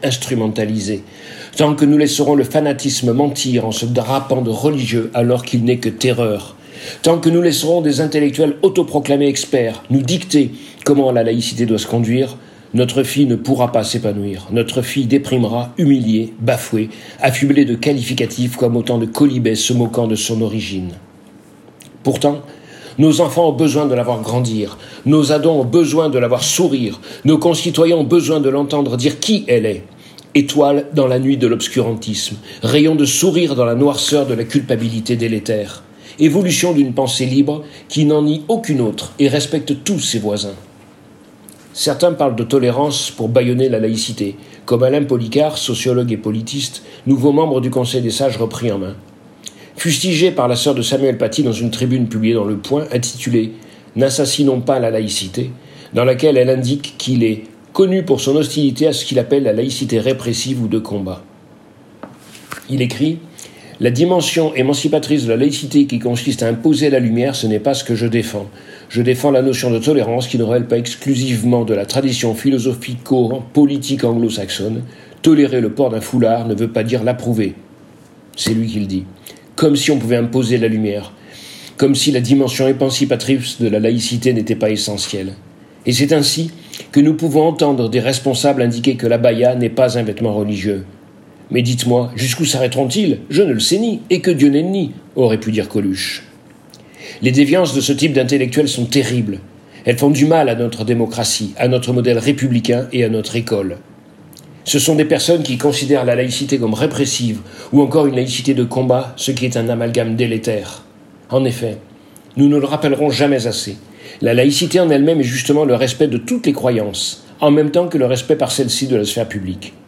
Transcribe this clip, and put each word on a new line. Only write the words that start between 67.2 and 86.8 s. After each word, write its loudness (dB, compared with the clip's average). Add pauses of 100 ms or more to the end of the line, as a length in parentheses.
ce -4
n'est 0
pas 0
ce -6
que -4
je -2
défends. -4 (420)
Je 0
défends 2
la 4
notion 0
de 0
tolérance 0
qui -2
ne 2
relève 0
pas 0
exclusivement 0
de 0
la -2
tradition -2
philosophico-politique 0
anglo-saxonne. -2 (400)
Tolérer 4
le 0
port 0
d'un -4
foulard 0
ne -2
veut -2
pas -2
dire -2
l'approuver. » -2 (840)
C'est -2
lui -2
qui -4
le -4
dit. -4 (520)
Comme 4
si 0
on 2
pouvait 0
imposer 0
la 2
lumière. -4 (640)
Comme 4
si 0
la 2
dimension 2
émancipatrice 0
de 2
la 2
laïcité 0
n'était -2
pas 0
essentielle. -6 (520)
Et 0
c'est 2
ainsi 0 (400)